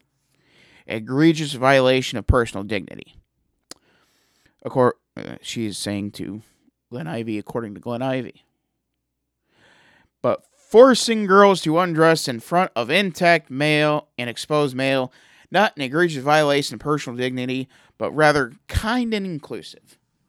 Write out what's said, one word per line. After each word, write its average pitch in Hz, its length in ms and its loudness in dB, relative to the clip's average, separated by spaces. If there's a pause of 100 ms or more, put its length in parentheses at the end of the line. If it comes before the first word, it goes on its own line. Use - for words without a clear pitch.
(880)
Egregious 143 680 0
violation 131 640 2
of 95 80 -8
personal 113 380 0
dignity." 98 500 -10 (1500)
Accor-, 123 300 0 (220)
uh, 50 240 -14
she 113 260 -8
is 95 120 -8
saying 101 340 -6
to 107 300 -12 (480)
Glenn 127 160 -12
Ivey, 113 320 -8
according 107 360 -10
to 92 60 -18
Glenn 120 220 -8
Ivey. 131 400 -6 (1800)
"But 120 220 -2 (120)
forcing 226 680 6
girls 196 360 6
to 160 160 0
undress 165 480 2
in 117 140 -6
front 180 340 -2
of 117 160 -4
intact 170 580 2
male 151 600 0 (100)
and 120 100 -6
exposed 143 460 -2
male, 131 380 -2 (400)
not 202 240 0
an 147 60 -8
egregious 147 420 0
violation 147 500 2
of 107 60 -14
personal 143 360 -6
dignity, 127 520 -6 (300)
but 98 140 -6
rather 147 400 2 (160)
kind 233 460 -4
and 196 100 -6
inclusive." - 720 -14 (300)